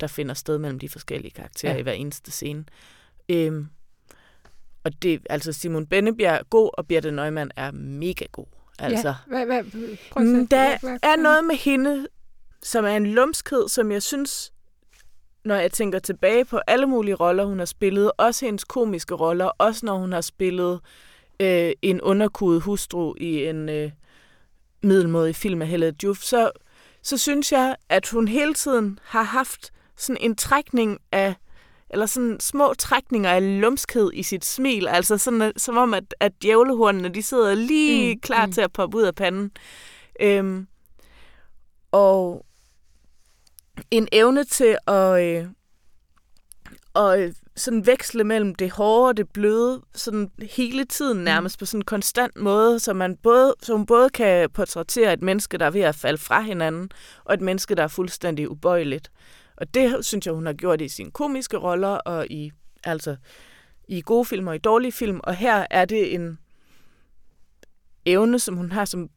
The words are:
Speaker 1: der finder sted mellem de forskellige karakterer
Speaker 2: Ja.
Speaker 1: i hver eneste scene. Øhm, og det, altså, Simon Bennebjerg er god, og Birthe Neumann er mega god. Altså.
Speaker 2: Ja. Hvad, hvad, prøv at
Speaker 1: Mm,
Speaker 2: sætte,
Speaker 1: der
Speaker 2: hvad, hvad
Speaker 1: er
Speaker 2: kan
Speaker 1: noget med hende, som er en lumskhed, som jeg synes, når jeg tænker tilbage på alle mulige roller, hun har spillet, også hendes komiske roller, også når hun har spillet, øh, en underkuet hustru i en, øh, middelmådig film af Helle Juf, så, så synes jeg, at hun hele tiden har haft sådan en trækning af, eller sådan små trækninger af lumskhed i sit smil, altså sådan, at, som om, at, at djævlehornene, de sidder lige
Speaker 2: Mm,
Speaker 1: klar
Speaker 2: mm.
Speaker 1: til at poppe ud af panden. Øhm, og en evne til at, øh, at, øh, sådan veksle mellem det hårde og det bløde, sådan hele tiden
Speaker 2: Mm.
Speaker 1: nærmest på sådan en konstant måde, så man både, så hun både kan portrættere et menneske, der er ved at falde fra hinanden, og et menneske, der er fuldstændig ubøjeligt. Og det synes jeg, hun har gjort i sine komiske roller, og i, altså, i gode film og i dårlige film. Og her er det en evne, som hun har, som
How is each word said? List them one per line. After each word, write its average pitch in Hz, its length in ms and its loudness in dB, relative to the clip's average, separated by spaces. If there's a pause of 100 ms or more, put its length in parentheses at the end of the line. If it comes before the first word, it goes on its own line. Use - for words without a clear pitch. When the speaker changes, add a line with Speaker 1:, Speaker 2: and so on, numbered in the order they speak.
Speaker 1:
der 156 60 -4
finder 147 280 -8
sted 151 240 -4
mellem 143 200 -8
de 143 100 -12
forskellige - 440 -12
karakterer - 400 -8
Speaker 2:
Ja. 131 60 -4
Speaker 1:
i 127 40 -6
hver 123 100 -6
eneste 143 380 -10
scene. 147 340 -10 (640)
Øhm, 156 400 -2 (1160)
og - 180 -8
det, 165 280 0
altså, 151 220 -6
Simon 156 340 -6
Bennebjerg 202 520 2
er - 120 -6
god, 220 240 4
og - 120 -6
Birthe 160 240 0
Neumann 151 460 -4
er 135 160 -6
mega 143 600 -8
god. - 140 -16 (320)
Altså. 233 300 -4
Speaker 2:
Ja. 139 60 -2 (120)
Hvad, 254 200 -6
hvad, 240 180 -2 (460)
prøv - 120 0
at 226 60 6
Speaker 1:
Mm, 240 60 6
Speaker 2:
sætte, 247 220 4
Speaker 1:
der 269 120 6
Speaker 2:
hvad, 285 100 -2 (120)
hvad 247 120 -8
Speaker 1:
er 302 120 6
Speaker 2:
kan 320 40 4
Speaker 1:
noget 311 260 6
med 330 120 0
hende, 277 500 0 (560)
som 226 220 -2
er 208 120 0
en 208 100 0
lumskhed, 247 600 0
som 214 240 0
jeg 202 100 -4
synes, - 500 -6 (920)
når 214 100 0
jeg 185 180 2
tænker 190 260 -2
tilbage 202 460 2
på 240 220 -4
alle 262 200 4
mulige 220 280 0
roller, 180 300 2
hun 202 140 -4
har 180 80 -4
spillet, 202 500 0
også 233 280 2
hendes 208 200 -6
komiske 214 500 -4
roller, 165 320 0
også 220 400 0
når 196 120 -2
hun 185 140 -4
har 175 80 -2
spillet, 180 600 -2 (600)
øh, 180 320 2 (100)
en 185 180 0
underkuet 196 640 2
hustru 175 580 -4
i 156 260 -4
en, 156 220 -6
øh, 151 220 -6 (920)
middelmådig 165 540 4
film 180 260 -4
af 160 60 -4
Helle 165 340 0
Juf, 196 160 -2
så, 233 320 2 (520)
så - 140 -4
synes 285 360 0
jeg, 262 240 2 (120)
at - 200 2
hun 226 200 0
hele 294 260 0
tiden 220 500 -2
har 226 180 0
haft 233 500 -4 (240)
sådan - 240 -6
en 226 160 0
trækning 240 640 0 (140)
af, 196 220 2 (560)
eller 214 160 -2
sådan 233 340 -2
små 277 380 2
trækninger 233 520 0
af 190 300 2
lumskhed 226 540 2
i - 80 -6
sit 180 220 -6
smil, 240 440 -2
altså 180 300 2
sådan, 226 240 0
at, 214 180 0
som 240 160 -4
om, 240 180 4
at, 190 260 -6
at 202 120 2 (100)
djævlehornene, 220 680 4
de 180 140 -8
sidder 214 320 2
lige 247 600 2
Speaker 2:
Mm, 214 60 -10
Speaker 1:
klar 226 260 0
Speaker 2:
mm. 190 60 -4
Speaker 1:
til 180 80 -2
at 185 120 0
poppe 196 260 -4
ud 226 40 2
af 185 120 2
panden. 196 360 -4 (680)
Øhm, 190 460 0 (1300)
og 190 540 2 (1400)
en 226 220 2
evne 247 320 6
til 226 320 4 (100)
at, 190 380 4
øh, 170 220 -2 (1500)
at, 202 240 4
øh, 175 120 -2 (240)
sådan 220 300 -2
veksle 240 380 2
mellem 214 300 0
det 185 160 -4
hårde 220 380 4
og 240 80 0
det 208 120 -2
bløde, 226 540 0 (120)
sådan 208 360 -6 (260)
hele 254 280 -2
tiden 262 340 -2
Speaker 2:
Mm. 175 60 -4
Speaker 1:
nærmest 170 340 -2
på - 80 -12
sådan 214 140 -4
en 202 40 -6
konstant 233 520 -2
måde, 220 440 4
så 220 120 -4
man 185 240 -4
både, 254 460 6
så 226 140 -2
hun 208 100 -2
både 240 240 6
kan 180 400 2
portrættere 202 640 0
et 165 100 -2
menneske, 185 360 -2
der 170 80 2
er 147 40 0
ved 190 100 0
at 156 140 2
falde 151 240 -4
fra 143 220 2
hinanden, 180 500 -4 (340)
og - 100 0
et 185 60 0
menneske, 190 340 -4
der 170 80 2
er 156 60 -2
fuldstændig 170 640 -6
ubøjeligt. 156 600 -2 (460)
Og - 180 -8
det 254 320 2
synes 208 200 -6
jeg, 165 80 -4
hun 160 120 -6
har 156 60 -4
gjort 160 280 0
i 151 80 -6
sine - 220 -14
komiske 262 460 -6
roller, 180 320 -2
og 170 420 -4
i, 151 220 -12 (320)
altså, 156 320 -6 (720)
i 180 120 -8
gode 233 240 2
film 190 220 -6
og 165 80 -6
i 156 40 -6
dårlige 233 340 2
film. 202 320 -6
Og 180 100 -4
her 208 360 0
er 180 140 4
det 208 300 -2
en 170 240 -8 (1700)
evne, 220 320 4
som 190 180 -6
hun 175 160 -8
har, 202 120 -2
som 180 320 -8